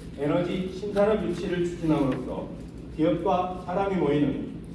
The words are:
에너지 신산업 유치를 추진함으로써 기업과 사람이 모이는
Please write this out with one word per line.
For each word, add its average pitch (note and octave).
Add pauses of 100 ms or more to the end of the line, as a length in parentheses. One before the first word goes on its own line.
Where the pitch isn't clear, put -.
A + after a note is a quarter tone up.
(200)
에너지 F3+
신산업 G3+
유치를 F3
추진함으로써 C#3 (480)
기업과 F3+
사람이 G3
모이는 D3 (260)